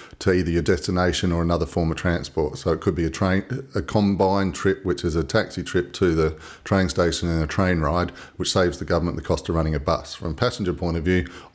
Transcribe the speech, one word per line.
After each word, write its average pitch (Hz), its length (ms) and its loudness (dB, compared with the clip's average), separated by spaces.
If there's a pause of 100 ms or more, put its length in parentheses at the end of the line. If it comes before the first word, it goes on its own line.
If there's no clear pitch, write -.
(200)
to 98 120 4
either 90 180 2
your 85 120 2
destination 90 680 2
or 85 100 2
another 82 240 2
form 80 240 0
of 78 60 -2
transport. 76 640 -2
So 87 120 -2
it 80 100 0
could 92 140 0
be 82 100 0
a 80 60 -2
train, 95 340 0 (300)
a 98 80 -2
combined 98 720 2
trip, - 300 0
which 90 200 -2
is 85 120 -2
a 82 80 2
taxi 92 400 -2
trip - 300 -2
to 87 200 2
the 78 240 0 (240)
train 95 260 2
station 85 400 0
and 82 140 2
a 78 60 0
train 90 320 0
ride, 85 300 0 (260)
which - 160 -2
saves 90 260 2
the 87 60 -10
government 85 320 0
the 78 60 -6
cost - 260 -2
of 82 80 0
running 78 180 2
a 71 60 -2
bus. - 340 -2
From - 160 -6
a 76 40 -6
passenger 101 380 -2
point 85 240 -4
of 80 80 -4
view, 90 220 2 (280)